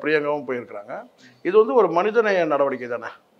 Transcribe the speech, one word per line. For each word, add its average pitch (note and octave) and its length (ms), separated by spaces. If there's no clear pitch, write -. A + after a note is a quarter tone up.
பிரியங்காவும் D3 460
போயிருக்கிறாங்க. A2+ 460
இது F#3 120
வந்து B3 200
ஒரு F#3 80
மனிதநேய G#3 420
நடவடிக்கை C#3 420
தானே, A#2 160